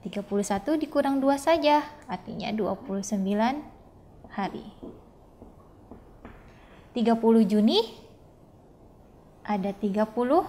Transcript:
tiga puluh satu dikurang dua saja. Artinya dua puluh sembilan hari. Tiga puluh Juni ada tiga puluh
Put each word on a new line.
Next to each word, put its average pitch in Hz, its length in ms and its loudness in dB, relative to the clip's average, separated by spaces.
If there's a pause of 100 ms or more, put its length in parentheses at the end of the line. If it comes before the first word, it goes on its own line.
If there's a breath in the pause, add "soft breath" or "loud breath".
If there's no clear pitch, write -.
tiga 202 240 -8
puluh 202 160 -2
satu 202 320 -2
dikurang 277 480 0
dua 277 160 2
saja. 294 480 2 (240)
Artinya 180 400 -8
dua 208 240 -2
puluh 196 320 -8
sembilan 214 560 0 (720)
hari. - 320 -8 (2250 loud breath)
Tiga 233 240 2
puluh 226 320 6
Juni 226 400 4 (1600)
ada 202 240 -2
tiga 208 400 -2
puluh 254 380 2